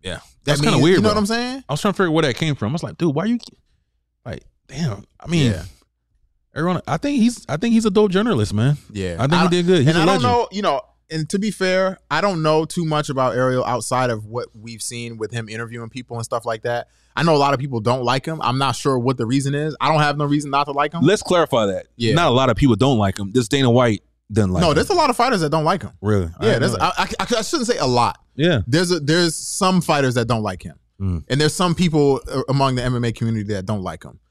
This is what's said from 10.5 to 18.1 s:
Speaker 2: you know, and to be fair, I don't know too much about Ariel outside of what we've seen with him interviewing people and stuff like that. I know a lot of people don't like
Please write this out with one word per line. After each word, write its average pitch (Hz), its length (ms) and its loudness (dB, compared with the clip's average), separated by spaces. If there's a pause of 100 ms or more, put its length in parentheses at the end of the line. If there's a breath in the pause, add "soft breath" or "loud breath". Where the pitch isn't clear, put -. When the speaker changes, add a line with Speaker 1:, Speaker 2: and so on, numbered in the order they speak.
Speaker 2:
you 202 100 -6
know, 156 200 0 (300)
and 160 180 -4
to 202 100 -2
be 208 120 -2
fair, 185 480 0 (100)
I 151 120 0
don't 190 200 0
know 156 240 2
too 170 200 -4
much 151 240 -2
about 127 260 0
Ariel 127 300 0
outside 123 440 -2
of 107 160 -4
what 120 300 -10
we've 110 260 -16
seen 117 360 -10
with 107 140 -6
him 113 180 -6
interviewing 117 400 -10
people 120 280 -12
and 113 80 -6
stuff 120 200 -6
like 113 180 -6
that. 120 240 -4 (280)
I 135 80 0
know 160 120 4
a - 20 2
lot 139 160 2
of 127 60 -2
people 131 220 -6
don't 123 220 0
like 127 220 -2